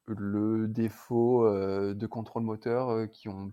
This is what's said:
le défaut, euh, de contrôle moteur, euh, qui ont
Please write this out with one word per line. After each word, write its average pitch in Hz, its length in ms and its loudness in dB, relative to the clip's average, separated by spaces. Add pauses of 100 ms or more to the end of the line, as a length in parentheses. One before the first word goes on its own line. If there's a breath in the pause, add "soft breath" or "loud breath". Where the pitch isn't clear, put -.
le 107 600 0
défaut, 117 800 2
euh, 98 480 2
de 107 120 -6
contrôle 117 380 -6
moteur, 117 460 -2
euh, 113 160 0
qui 110 220 -14
ont 98 240 -10